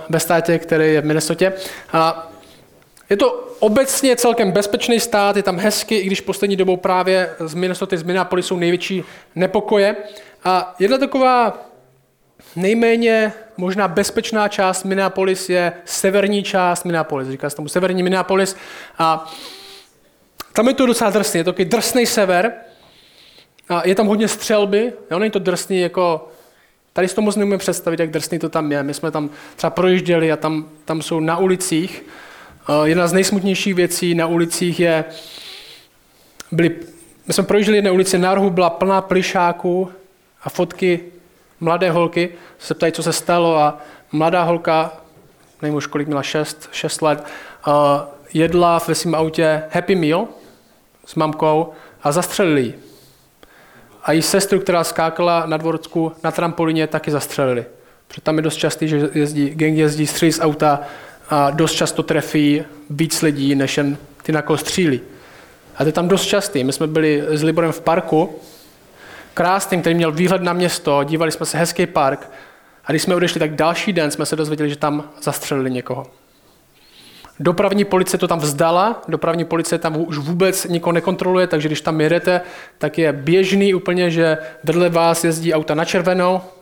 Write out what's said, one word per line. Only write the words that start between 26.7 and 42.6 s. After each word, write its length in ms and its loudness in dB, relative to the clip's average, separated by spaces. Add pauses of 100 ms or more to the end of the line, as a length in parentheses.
tady 140 0
si 80 -4
to 60 0
moc 140 0
neumíme 220 0
představit, 420 -4
jak 100 0
drsný 300 -4
to 100 -4
tam 220 -2
je. 120 -2
My 100 -4
jsme 180 -6
tam 180 -4 (260)
třeba 160 -2
projížděli 600 2
a 40 2
tam, 340 -4 (160)
tam 160 -4
jsou 180 -4
na 180 0
ulicích, 640 0 (680)
eh, 200 4
jedna 180 2
z 60 0
nejsmutnějších 640 0
věcí 400 0
na 120 0
ulicích 520 0
je, 260 2 (1500)
byly, 240 2 (520)
my 60 -4
jsme 100 0
projížděli 340 4
jedné 140 4
ulici, 260 2
na 180 2
rohu 140 2
byla 200 4
plná 320 2
plyšáků 880 0 (540)
a 60 -8
fotky 500 0 (600)
mladé 320 2
holky, 380 0 (300)
se 140 -6